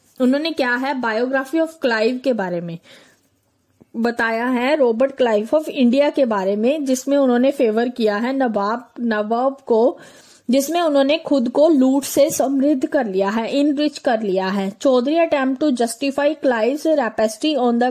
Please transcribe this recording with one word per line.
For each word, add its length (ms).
उन्होंने 300
क्या 240
है, 280
biography 520
of 140
Clive 340
के 120
बारे 280
में 180
बताया 500
है, 300
रॉबर्ट 360
क्लाइव 420
of 140
इंडिया 420
के 140
बारे 320
में, 280
जिसमें 320
उन्होंने 340
फेवर 380
किया 280
है 200
नवाब, 540
नवाब 680
को, 320
जिसमें 300
उन्होंने 380
खुद 300
को 200
लूट 360
से 260
समृद्ध 560
कर 200
लिया 240
है, 200
इनरिच 480
कर 220
लिया 260
है। 340
चौधरी 340
attempt 480
to 80
justify 640
Clive's 420
rapacity 720
on 140
the 180